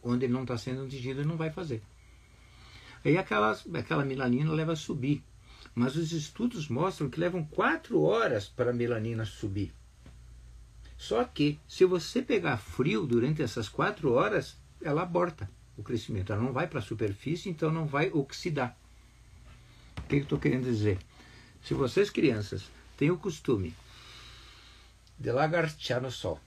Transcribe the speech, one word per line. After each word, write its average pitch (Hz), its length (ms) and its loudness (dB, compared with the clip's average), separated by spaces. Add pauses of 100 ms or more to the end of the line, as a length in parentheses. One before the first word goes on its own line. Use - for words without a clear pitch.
Onde 123 220 0
ele 120 80 2
não 127 140 -2
tá 123 100 -4
sendo 131 280 -6
atingido, 131 360 -6
ele 147 80 0
não 165 80 -2
vai 160 140 -2
fazer. 151 320 -6 (1200)
Aí 147 140 6
aquelas, 208 560 0
aquela 151 300 0
melanina 135 480 2
leva 160 200 0
a 160 40 0
subir. 147 460 -2 (520)
Mas 131 220 2
os 165 160 0
estudos 170 560 -4
mostram 147 420 0
que 135 80 -8
levam 175 260 0
quatro 208 560 0
horas 156 460 2
para 123 240 0
a 120 40 0
melanina 117 500 0
subir. 101 500 -4 (1200)
Só 233 280 2
que, 147 420 0
se - 180 6
você 180 380 2
pegar 175 360 0
frio 185 460 0
durante 135 380 2
essas 113 260 -2
quatro 160 440 0
horas, 175 440 2 (240)
ela 151 220 0
aborta 175 480 -2 (260)
o 110 60 -10
crescimento. 110 500 -2
Ela 101 80 0
não 127 120 0
vai 151 160 0
pra 156 120 -4
superfície, 110 680 -4
então 156 240 0
não 160 140 -2
vai 147 260 0
oxidar. 143 680 -2 (1200)
O - 40 -10
que - 140 2
eu 143 100 2
tô 147 120 0
querendo 131 260 2
dizer? 104 320 2 (680)
Se - 100 -2
vocês, 139 340 2
crianças, 107 640 0 (260)
têm 147 140 4
o 180 80 2
costume 98 560 -2 (1400)
de 117 140 -2
lagartear 151 680 2
no 131 100 -4
sol 90 360 -6